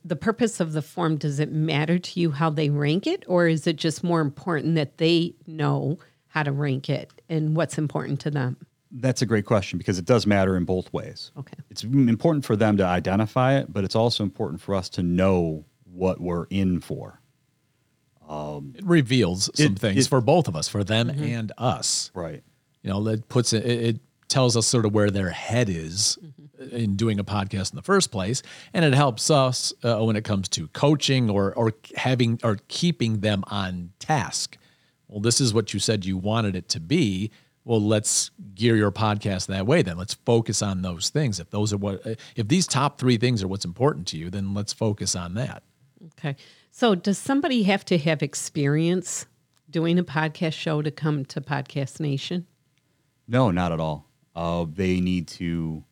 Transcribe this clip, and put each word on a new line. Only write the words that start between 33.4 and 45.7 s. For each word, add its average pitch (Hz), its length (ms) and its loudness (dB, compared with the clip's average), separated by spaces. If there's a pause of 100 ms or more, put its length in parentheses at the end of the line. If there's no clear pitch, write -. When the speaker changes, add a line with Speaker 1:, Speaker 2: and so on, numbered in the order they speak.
Speaker 3:
on 92 520 -6
task. - 580 -4 (500)
Well, 104 120 -10
this 120 220 2
is 117 120 2
what 107 200 0
you 101 60 -2
said 104 260 -2
you 95 120 -2
wanted 104 380 0
it 87 140 -6
to - 100 -4
be. 104 520 0 (340)
Well, 113 160 2
let's 107 500 0 (240)
gear 113 200 4
your 107 160 4
podcast 104 560 -2
that 95 180 -4
way 151 160 4
then. 90 160 -4
Let's 92 160 -6
focus 117 480 0
on 98 220 -2
those 90 260 -4
things. 120 300 0
If 82 100 -14
those 104 240 -2
are 101 40 2
what, 98 240 -4 (340)
if 110 120 -2
these 175 200 2
top 139 320 0
three 127 180 4
things 117 260 0
are 95 40 -2
what's 98 180 -6
important 120 420 -2
to 80 100 -8
you, 82 120 -8
then 98 240 -4
let's 104 180 -6
focus 104 440 -2
on 87 200 -8
that. 131 280 -8 (540)